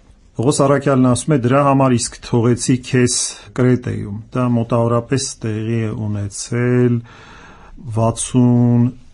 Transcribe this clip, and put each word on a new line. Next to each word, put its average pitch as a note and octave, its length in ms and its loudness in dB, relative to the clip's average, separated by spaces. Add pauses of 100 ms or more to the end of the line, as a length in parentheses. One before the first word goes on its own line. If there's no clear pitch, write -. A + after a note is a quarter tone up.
(300)
Պողոս C#3 300 -2
առաքյալն C#3 480 2
ասում B2 260 0
է. C#3+ 60 4
«Դրա B2 220 2
համար C3+ 320 2
իսկ - 260 -2
թողեցի A#2+ 600 0
քեզ B2 360 0 (340)
Կրետեում»։ A2 800 -2
Դա B2+ 200 -4
մոտավորապես A#2+ 760 0 (120)
տեղի A2 420 -4
է A2 200 -4
ունեցել A#2+ 1000 -2 (920)
վաթսուն A#2+ 960 2 (280)